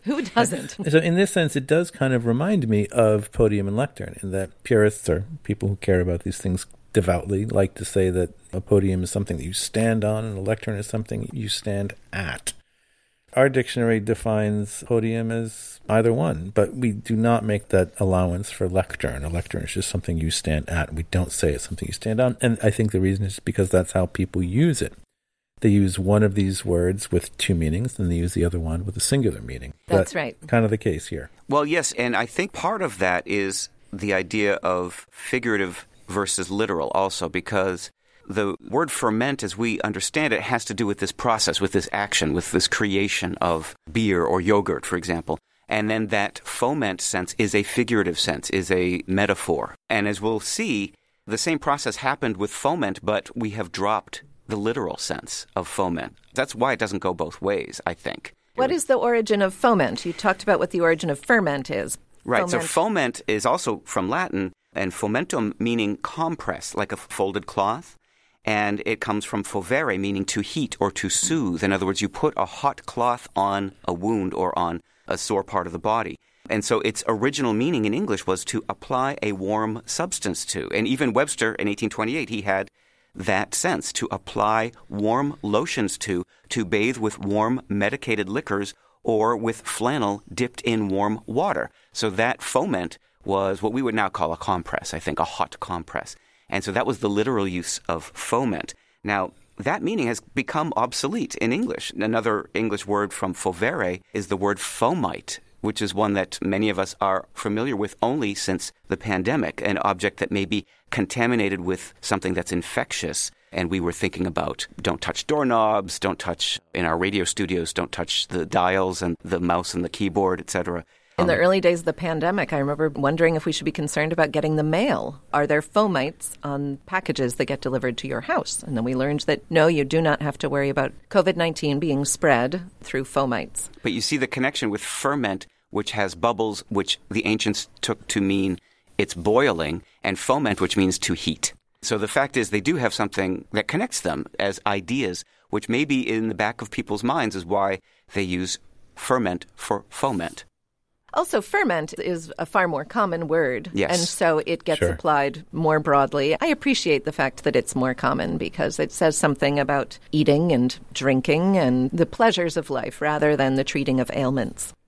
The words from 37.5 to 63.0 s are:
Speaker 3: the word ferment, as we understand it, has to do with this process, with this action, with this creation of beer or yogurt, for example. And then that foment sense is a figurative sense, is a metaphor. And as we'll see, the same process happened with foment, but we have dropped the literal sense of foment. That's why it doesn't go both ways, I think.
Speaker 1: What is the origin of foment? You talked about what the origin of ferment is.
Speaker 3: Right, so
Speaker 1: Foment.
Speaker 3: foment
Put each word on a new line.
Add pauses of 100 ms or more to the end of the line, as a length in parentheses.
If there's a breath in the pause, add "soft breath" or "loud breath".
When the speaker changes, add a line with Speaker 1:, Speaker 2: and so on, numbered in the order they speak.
Speaker 3:
the (140)
word
ferment,
as
we
understand
it,
has
to
do
with
this
process,
with
this
action,
with
this
creation
of (180)
beer
or
yogurt,
for
example. (320)
And
then
that
foment
sense
is
a
figurative
sense,
is
a
metaphor. (140)
And
as
we'll
see, (320)
the
same
process
happened
with
foment,
but
we
have
dropped (240)
the
literal
sense (100)
of
foment. (180)
That's
why
it
doesn't
go
both
ways,
I
think. (220)
Speaker 1:
What
is
the
origin
of
foment?
You
talked
about
what
the
origin
of
ferment
is. (260)
Speaker 3:
Right,
so
Speaker 1:
Foment.
Speaker 3:
foment